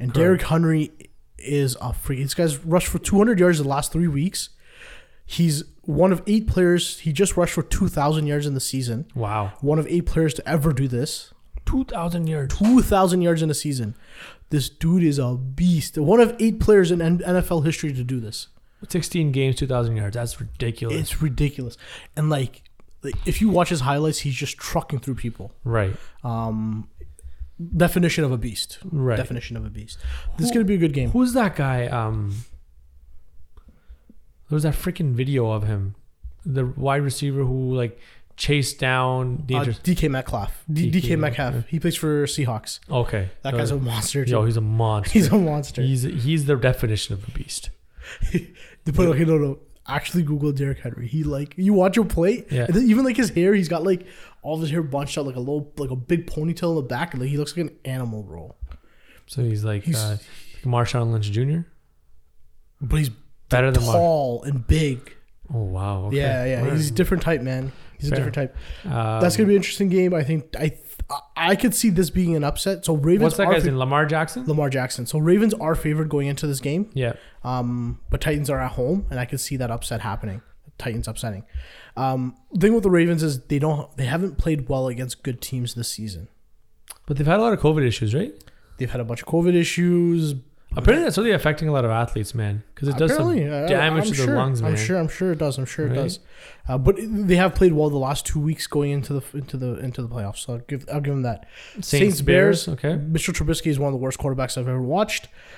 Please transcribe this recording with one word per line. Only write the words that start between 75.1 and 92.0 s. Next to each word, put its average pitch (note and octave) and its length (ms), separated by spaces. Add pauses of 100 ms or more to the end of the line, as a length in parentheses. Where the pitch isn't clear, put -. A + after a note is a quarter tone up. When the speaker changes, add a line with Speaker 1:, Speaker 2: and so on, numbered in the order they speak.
Speaker 1:
Ravens G3 360
are D#3+ 200
favored D#3 360
going C#3+ 160
into C#3 200
this C#3 140
game. E3+ 320
Speaker 2:
Yeah. A#2+ 220 (280)
Speaker 1:
Um, B2 580 (100)
but C3 100
Titans D3+ 300
are C3+ 100
at B2+ 120
home, D#3 380
and C3 80
I B2 60
could C3 160
see - 160
that B2 140
upset A#2 320
happening. G#2 400 (360)
Titans A#2 300
upsetting. G#2+ 360 (520)
Um, C3 400 (160)
the G3+ 80
thing G#3+ 140
with A3+ 80
the G3 80
Ravens E3+ 320
is C#3+ 240
they C#3+ 120
don't, D3 380
they C3 100
haven't E3 320
played D3 300
well C3 200
against B2 340
good B2 180
teams B2 340
this A#2 140
season. G2 400 (800)
Speaker 2:
But D3 100
they've D3 100
had F3 120
a A3 40
lot A3+ 100
of F#3 80
covid D3+ 260
issues, A2 280
right? A3 180 (460)
Speaker 1:
They've B2 120
had B2 100
a A#2 40
bunch A#2 180
of - 60
covid E3+ 260
issues. E3+ 800 (420)
Speaker 2:
Apparently C4 280
that's G#3+ 120
really A3+ 140
affecting D#3 380
a D3+ 40
lot B2+ 140
of A2+ 40
athletes, A2+ 440